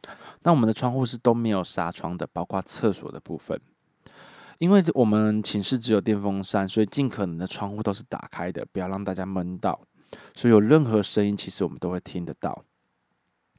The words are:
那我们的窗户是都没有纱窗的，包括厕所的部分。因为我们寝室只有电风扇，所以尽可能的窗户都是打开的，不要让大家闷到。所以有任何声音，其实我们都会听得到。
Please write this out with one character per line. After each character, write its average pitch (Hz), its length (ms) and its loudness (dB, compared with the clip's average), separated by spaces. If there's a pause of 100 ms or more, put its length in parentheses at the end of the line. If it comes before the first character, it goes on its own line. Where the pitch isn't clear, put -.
(420)
那 170 100 2
我 160 40 6
们 120 100 4
的 110 80 2
窗 123 180 -2
户 131 140 0
是 123 100 -6
都 117 160 4
没 117 160 0
有 95 160 0
纱 85 260 -4
窗 85 240 -8
的， 82 160 -6
包 87 140 -4
括 95 160 -4
厕 - 320 0
所 - 180 -10
的 - 80 -14
部 - 200 -10
分。 - 200 -8 (1000)
因 175 120 2
为 196 220 8
我 123 140 4
们 107 360 2
寝 104 200 -2
室 127 160 -2
只 113 140 0
有 101 80 6
电 104 200 0
风 98 240 -2
扇， 98 240 0
所 110 140 2
以 104 40 4
尽 135 220 -2
可 104 160 -2
能 85 140 -6
的 90 80 -6
窗 98 240 -8
户 107 120 -8
都 107 80 0
是 95 120 -6
打 - 280 -10
开 90 220 -6
的， - 180 -8
不 - 80 -6
要 92 100 -4
让 98 140 -6
大 98 120 -4
家 92 100 -6
闷 92 320 -6
到。 90 240 -4 (540)
所 - 160 2
以 - 20 10
有 107 80 10
任 143 240 6
何 110 180 2
声 104 240 0
音， 101 80 0
其 95 160 -8
实 - 140 -4
我 85 60 -2
们 80 80 -16
都 87 120 -4
会 90 100 -4
听 87 260 -10
得 80 80 -10
到。 - 280 -8 (960)